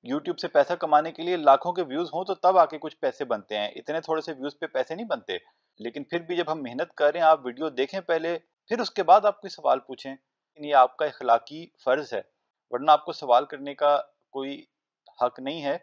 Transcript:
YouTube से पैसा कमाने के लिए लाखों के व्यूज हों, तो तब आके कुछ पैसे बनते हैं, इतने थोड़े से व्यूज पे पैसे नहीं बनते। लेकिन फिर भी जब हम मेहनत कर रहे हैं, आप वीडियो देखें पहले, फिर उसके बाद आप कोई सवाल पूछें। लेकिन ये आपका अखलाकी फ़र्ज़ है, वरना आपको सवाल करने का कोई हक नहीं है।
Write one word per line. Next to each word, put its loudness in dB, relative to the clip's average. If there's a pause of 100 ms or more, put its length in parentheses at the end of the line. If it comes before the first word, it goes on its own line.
YouTube -6
से -8
पैसा 2
कमाने 2
के -12
लिए -2
लाखों 4
के -4
व्यूज -4
हों, -4
तो -4
तब 4
आके 4
कुछ -12
पैसे -6
बनते -6
हैं, -4
इतने -8
थोड़े -4
से -10
व्यूज -8
पे -10
पैसे -4
नहीं -10
बनते। -6 (400)
लेकिन -10
फिर -4
भी -8
जब -2
हम -4
मेहनत -8
कर 2
रहे -2
हैं, 6
आप 4
वीडियो -6
देखें -4
पहले, -2 (360)
फिर -4
उसके -4
बाद 8
आप 0
कोई -14
सवाल 0
पूछें। -14
लेकिन -20
ये -6
आपका 4
अखलाकी -2 (200)
फ़र्ज़ -2
है, -6 (480)
वरना 4
आपको 0
सवाल 2
करने -12
का 2 (380)
कोई -10 (680)
हक -4
नहीं -10
है। -4